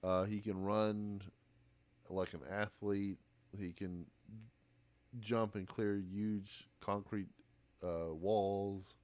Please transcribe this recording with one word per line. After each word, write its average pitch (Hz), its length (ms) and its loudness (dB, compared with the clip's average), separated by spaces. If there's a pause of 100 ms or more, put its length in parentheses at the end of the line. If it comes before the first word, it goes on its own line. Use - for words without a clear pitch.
Uh, 92 220 4
he 104 160 0
can 98 220 -2
run 104 580 2 (880)
like 92 260 0
an 82 60 -6 (100)
athlete. 101 680 0 (400)
He 92 140 -4
can 87 340 -6 (1120)
jump 110 340 2
and 95 120 -2
clear 104 300 2
huge 101 720 -2 (120)
concrete, 101 480 -2 (540)
uh, 82 300 0
walls. 98 920 2